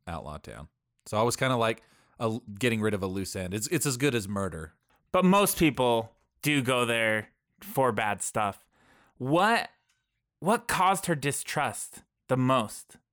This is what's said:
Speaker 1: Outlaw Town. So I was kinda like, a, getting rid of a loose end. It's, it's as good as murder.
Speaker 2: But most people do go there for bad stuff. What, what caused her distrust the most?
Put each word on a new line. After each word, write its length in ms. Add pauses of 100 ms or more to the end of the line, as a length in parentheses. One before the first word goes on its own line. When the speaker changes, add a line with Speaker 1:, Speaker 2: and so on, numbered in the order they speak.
Speaker 1:
Outlaw 320
Town. 300 (400)
So 120
I 40
was 120
kinda 220
like, 240 (380)
a, 180 (220)
getting 220
rid 120
of 80
a 60
loose 280
end. 200
It's, 140
it's 180
as 100
good 160
as 140
murder. 460 (380)
Speaker 2:
But 140
most 320
people 540 (320)
do 180
go 240
there 440 (320)
for 300
bad 300
stuff. 420 (540)
What, 520 (720)
what 260
caused 400
her 80
distrust 880 (240)
the 100
most? 600 (160)